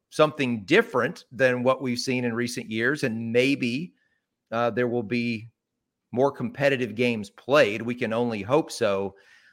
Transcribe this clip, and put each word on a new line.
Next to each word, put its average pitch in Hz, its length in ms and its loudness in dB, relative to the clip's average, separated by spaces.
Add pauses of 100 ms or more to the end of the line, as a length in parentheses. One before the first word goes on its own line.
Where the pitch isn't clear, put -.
something 131 560 0
different 147 680 0
than 127 300 2
what 131 180 2
we've 123 200 -4
seen 127 260 -2
in 120 80 -2
recent 117 380 -4
years. 120 320 0
And 113 280 -4
maybe, 127 640 0 (580)
uh, 120 200 0
there 123 160 0
will 120 160 -2
be 117 440 -4 (680)
more 139 200 2
competitive 127 640 -2
games 117 340 -2
played. 113 520 2
We 120 140 -4
can 117 160 -2
only 113 300 -2
hope 143 280 0
so. 101 460 -2 (380)